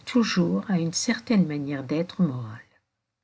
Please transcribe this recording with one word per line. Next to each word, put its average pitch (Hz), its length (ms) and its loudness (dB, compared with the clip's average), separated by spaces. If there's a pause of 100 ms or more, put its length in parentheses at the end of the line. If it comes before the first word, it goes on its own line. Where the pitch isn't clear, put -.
toujours 196 640 0
à 180 100 2
une 165 140 -2
certaine - 520 2
manière 143 380 -4
d'être 156 400 -2
morale. 123 380 -4 (640)